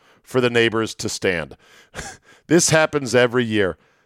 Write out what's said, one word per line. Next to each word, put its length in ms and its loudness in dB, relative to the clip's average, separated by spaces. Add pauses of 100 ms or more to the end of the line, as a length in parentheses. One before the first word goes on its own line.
(220)
for 180 -4
the 100 2
neighbors 440 0
to 140 -8
stand." 480 -4 (360)
<laughs> 280 -16 (260)
This 220 2
happens 460 0
every 280 2
year. 360 -2 (280)